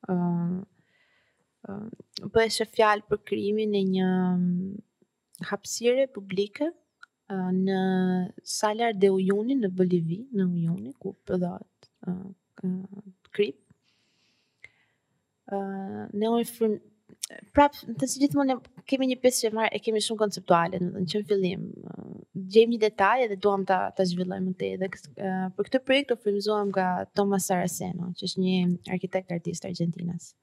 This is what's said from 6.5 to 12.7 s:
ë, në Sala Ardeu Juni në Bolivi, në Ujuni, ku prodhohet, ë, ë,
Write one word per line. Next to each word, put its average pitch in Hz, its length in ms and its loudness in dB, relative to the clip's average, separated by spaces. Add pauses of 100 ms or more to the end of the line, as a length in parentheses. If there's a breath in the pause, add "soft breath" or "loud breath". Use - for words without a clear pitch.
ë, 196 140 -6 (140)
në 190 280 2 (640)
Sala 220 500 0
Ardeu 196 260 6
Juni 202 380 2
në 220 140 2
Bolivi, 180 580 2
në 202 180 0
Ujuni, 180 480 -2
ku 196 220 -10
prodhohet, 185 720 -6 (100)
ë, 180 160 -6 (420)
ë, 185 140 -4 (560)